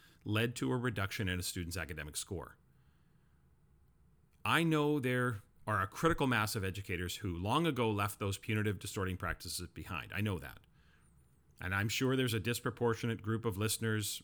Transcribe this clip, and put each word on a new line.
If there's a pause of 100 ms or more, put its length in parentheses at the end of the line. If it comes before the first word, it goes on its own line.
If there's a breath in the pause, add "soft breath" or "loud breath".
(240 loud breath)
led
to
a
reduction
in
a
student's
academic
score? (1900 soft breath)
I
know
there (240)
are
a
critical
mass
of
educators
who
long
ago
left
those
punitive,
distorting
practices
behind.
I
know
that. (1000 soft breath)
And
I'm
sure
there's
a
disproportionate
group
of
listeners